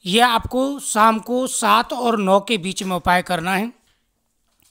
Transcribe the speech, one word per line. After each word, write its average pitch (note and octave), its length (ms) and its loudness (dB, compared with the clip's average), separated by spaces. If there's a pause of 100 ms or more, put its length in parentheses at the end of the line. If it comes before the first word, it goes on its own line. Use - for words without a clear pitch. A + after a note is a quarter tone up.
यह A3+ 240 2
आपको C4 520 -2
शाम A3 380 2
को B3 280 -4
सात A3+ 460 0
और A#3+ 260 -2
नौ G3 220 4
के G#3 180 -2
बीच F#3 240 -6
में F#3+ 140 -4
उपाय F3+ 260 2
करना F3+ 320 -4
है। A3 180 -2 (1000)